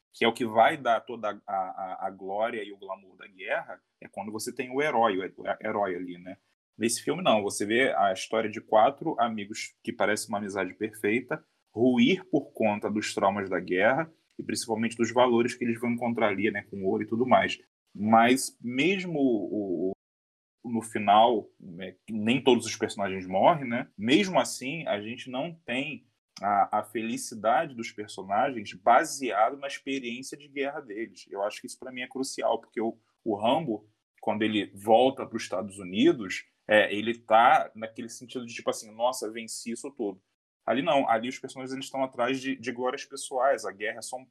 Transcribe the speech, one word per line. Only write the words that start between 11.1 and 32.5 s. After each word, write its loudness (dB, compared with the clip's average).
ruir 4
por 0
conta -2
dos -2
traumas 0
da -2
guerra 2
e -8
principalmente -4
dos 0
valores 4
que -8
eles -2
vão -2
encontrar 0
ali, 0
né, -4
com -8
ouro 0
e -8
tudo 0
mais. 4
Mas 4
mesmo -2
o, 0
o, -4
no -4
final, 4
né, -14
que -12
nem 0
todos 6
os -8
personagens -4
morrem, 2
né? -6
Mesmo 2
assim, -4
a -2
gente -12
não -6
tem -6
a, 2
a -2
felicidade -2
dos -8
personagens -4
baseado 2
na -10
experiência -8
de -20
guerra -6
deles. -12
Eu -6
acho -4
que -14
isso -16
pra -14
mim -8
é -10
crucial, -2